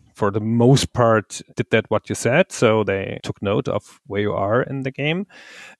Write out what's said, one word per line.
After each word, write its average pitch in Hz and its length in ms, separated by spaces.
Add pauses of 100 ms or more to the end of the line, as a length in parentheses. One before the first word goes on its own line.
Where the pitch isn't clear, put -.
(140)
for 101 180
the 104 80
most 117 520
part, 113 480 (140)
did - 160
that 110 180
what 107 200
you 104 80
said. 139 340
So 110 320
they 98 400
took - 180
note 107 280
of - 380
where 101 140
you 101 120
are 104 300
in 135 200
the 135 80
game. 156 360 (540)